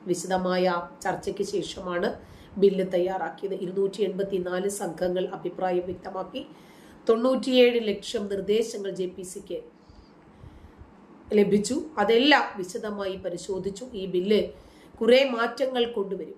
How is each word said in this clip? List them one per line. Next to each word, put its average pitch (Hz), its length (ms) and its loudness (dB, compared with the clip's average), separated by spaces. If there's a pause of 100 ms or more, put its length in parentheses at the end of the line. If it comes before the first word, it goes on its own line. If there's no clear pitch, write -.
വിശദമായ 180 800 0 (140)
ചർച്ചയ്ക്ക് 190 400 -4
ശേഷമാണ് 185 720 -4 (440)
ബില്ല് 185 360 4
തയ്യാറാക്കിയത്. 185 600 -2
ഇരുന്നൂറ്റി 196 480 -2
എൺപത്തിനാല് 185 680 -2
സംഘങ്ങൾ 180 580 -2
അഭിപ്രായം 180 580 -2
വ്യക്തമാക്കി. 190 640 -10 (640)
തൊണ്ണൂറ്റിയേഴ് 240 800 6
ലക്ഷം 202 400 -4
നിർദ്ദേശങ്ങൾ 202 600 -2
ജെ 180 160 -4
പി 180 160 -10
സിക്ക് 175 400 -10 (1700)
ലഭിച്ചു. 208 500 4 (160)
അതെല്ലാം 233 440 6 (140)
വിശദമായി 202 600 -6
പരിശോധിച്ചു. 185 760 -8
ഈ 190 140 -8
ബില്ല് 185 420 2 (520)
കുറെ 254 300 8
മാറ്റങ്ങൾ 240 540 0
കൊണ്ടുവരും. 190 540 -6